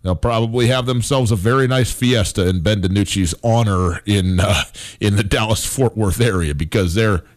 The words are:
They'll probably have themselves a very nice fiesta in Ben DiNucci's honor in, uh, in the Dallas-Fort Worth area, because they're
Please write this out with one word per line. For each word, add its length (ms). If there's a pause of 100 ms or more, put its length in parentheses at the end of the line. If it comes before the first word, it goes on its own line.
They'll 120
probably 520
have 180
themselves 460
a 40
very 320
nice 240
fiesta 560
in 140
Ben 220
DiNucci's 500 (100)
honor 640
in, 340
uh, 240 (360)
in 160
the 80
Dallas-Fort 760
Worth 240
area, 320
because 400
they're 300 (140)